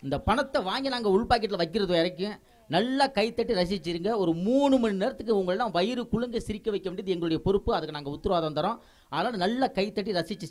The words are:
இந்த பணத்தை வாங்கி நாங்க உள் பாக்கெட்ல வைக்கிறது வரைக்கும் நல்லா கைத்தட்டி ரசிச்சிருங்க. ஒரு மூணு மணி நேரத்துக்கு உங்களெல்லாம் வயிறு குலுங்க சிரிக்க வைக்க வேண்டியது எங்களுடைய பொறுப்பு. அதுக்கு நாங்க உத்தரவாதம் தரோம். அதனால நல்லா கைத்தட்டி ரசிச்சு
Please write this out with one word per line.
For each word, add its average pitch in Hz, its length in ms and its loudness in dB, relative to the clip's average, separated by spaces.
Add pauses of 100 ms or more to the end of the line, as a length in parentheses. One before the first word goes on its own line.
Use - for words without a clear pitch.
இந்த 139 200 -4
பணத்தை 269 420 0
வாங்கி 233 260 -4
நாங்க 240 200 -2
உள் 202 180 4
பாக்கெட்ல 208 300 2
வைக்கிறது 175 360 0
வரைக்கும் 175 480 0 (280)
நல்லா 254 380 2
கைத்தட்டி 233 460 0
ரசிச்சிருங்க. 180 640 0
ஒரு 175 160 2
மூணு 262 460 4
மணி 220 180 2
நேரத்துக்கு 214 400 0
உங்களெல்லாம் 196 340 0
வயிறு 226 380 0
குலுங்க 233 320 -2
சிரிக்க 214 300 -6
வைக்க 190 200 -4
வேண்டியது 185 300 -2
எங்களுடைய 160 220 0
பொறுப்பு. 196 320 2
அதுக்கு 156 180 -2
நாங்க 147 180 -8
உத்தரவாதம் 160 460 0
தரோம். 190 220 -2 (300)
அதனால 202 280 -2
நல்லா 226 300 0
கைத்தட்டி 208 460 -2
ரசிச்சு 175 380 -4